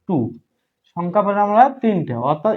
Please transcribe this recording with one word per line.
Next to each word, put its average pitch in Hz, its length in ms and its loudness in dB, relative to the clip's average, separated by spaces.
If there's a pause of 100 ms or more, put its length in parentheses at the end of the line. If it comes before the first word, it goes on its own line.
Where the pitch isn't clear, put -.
টু। 180 120 0 (800)
সংখ্যা 175 300 0
পেলাম 202 220 0
আমরা 214 160 6 (180)
তিনটে, 175 320 0 (160)
অর্থাৎ 156 260 -2